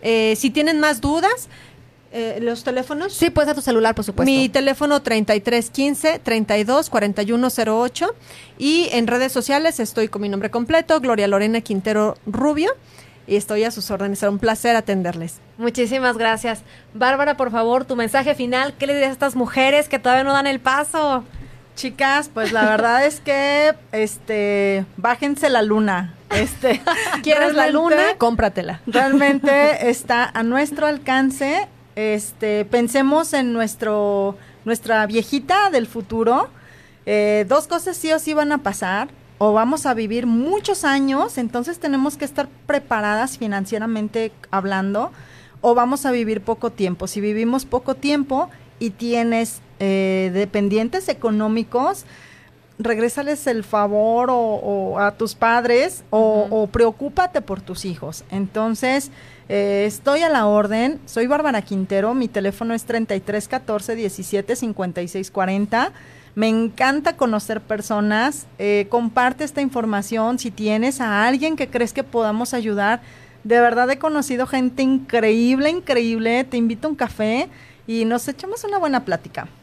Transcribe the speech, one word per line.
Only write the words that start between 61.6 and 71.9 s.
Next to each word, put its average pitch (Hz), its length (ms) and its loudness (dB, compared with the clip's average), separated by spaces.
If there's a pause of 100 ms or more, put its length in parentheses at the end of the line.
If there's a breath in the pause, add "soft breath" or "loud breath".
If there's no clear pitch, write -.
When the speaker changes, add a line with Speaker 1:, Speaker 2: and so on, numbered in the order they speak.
Speaker 3:
Quintero, 196 520 -2
mi 254 140 -2
teléfono 196 460 -4
es 226 100 -6
treinta 226 320 -4
y 190 40 -4
tres 208 280 -6
catorce 220 480 -4
diecisiete 196 580 -4
cincuenta 190 480 -6
y 175 60 -6
seis 190 240 -10
cuarenta. 202 580 0 (440 loud breath)
Me 220 140 0
encanta 254 720 0
conocer 220 420 -2
personas. 214 840 -2 (120)
Eh, 202 300 2
comparte 247 560 0
esta 285 160 -6
información. 226 800 -2
Si 254 120 -6
tienes 214 520 -2
a 214 240 2
alguien 277 300 0
que 262 120 -4
crees 240 240 -2